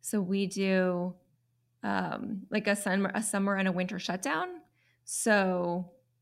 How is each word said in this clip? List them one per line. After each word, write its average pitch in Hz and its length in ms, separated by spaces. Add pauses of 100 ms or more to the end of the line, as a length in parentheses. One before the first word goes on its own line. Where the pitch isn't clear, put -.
so - 180
we 196 280
do, 185 680 (720)
um, 190 640
like, 214 180
a 202 80
summer, 196 380
a 220 80
summer 202 340
and 190 120
a 190 40
winter 185 280
shutdown. 294 480 (580)
So, 180 840 (300)